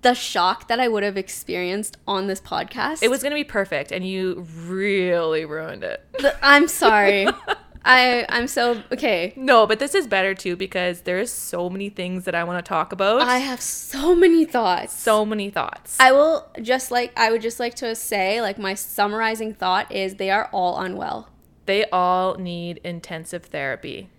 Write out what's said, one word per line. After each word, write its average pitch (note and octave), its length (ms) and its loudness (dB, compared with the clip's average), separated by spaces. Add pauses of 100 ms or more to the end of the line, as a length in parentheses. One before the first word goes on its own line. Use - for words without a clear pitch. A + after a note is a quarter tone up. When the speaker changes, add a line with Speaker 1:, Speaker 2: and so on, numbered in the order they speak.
Speaker 1:
the B3 120 6
shock F#3 540 -2
that A#3 100 -2
I B3+ 80 2
would G#3+ 160 0
have G3+ 140 -2
experienced F#3 800 -6 (100)
on G3 200 -2
this F#3+ 120 -4
podcast. - 640 -6
Speaker 2:
It A3+ 80 4
was C4+ 100 -2
gonna C#4+ 140 -4
be D4 80 -4
perfect, G3 480 -4
and F#3 160 -6
you F#3 400 -4 (180)
really F3+ 800 0
ruined D#3 380 -10
it. - 200 -8 (140)
Speaker 1:
The, C4+ 240 2
I'm C#4+ 280 8
sorry. G3+ 640 4
Speaker 2:
<laughs> - 40 -6 (460)
Speaker 1:
I, B3 460 6
I'm A#3+ 180 -2
so, A#3+ 320 0 (120)
okay. A3 440 -2
Speaker 2:
No, C4 300 6
but G#3+ 140 0
this C#4 160 -2
is F4+ 100 2
better G3 300 0
too F3+ 200 -6
because F3+ 460 -4
there F3+ 180 -2
is A#3 120 -4
so - 360 -6
many G3 220 -6
things F#3 360 -8
that F3 100 -4
I E3+ 80 -2
wanna F3 180 -6
talk D#3+ 320 -4
about. G3+ 280 2
Speaker 1:
I B3 180 2
have C4 200 -6
so - 560 0
many E4+ 300 6
thoughts. G#3+ 480 0
Speaker 2:
So G#3+ 320 2
many G#3 240 -6
thoughts. - 500 -8
Speaker 1:
I C4 120 10
will D4+ 360 4 (140)
just B3 300 -2
like, A#3+ 260 -2
I A3+ 140 4
would A3+ 100 0
just A#3 180 -6
like A#3+ 160 -4
to A3+ 200 -6
say, G#3 440 -2
like, G3+ 200 -4
my G3 160 -4
summarizing A3 800 -2
thought F#3 360 -2
is F#3+ 240 -4
they F#3+ 140 -4
are G3+ 220 0
all F3+ 280 -2
unwell. - 500 -8 (360)
Speaker 2:
They G3+ 200 2
all F3+ 500 2
need F3 480 -8
intensive E3+ 640 -12
therapy. D3 720 -10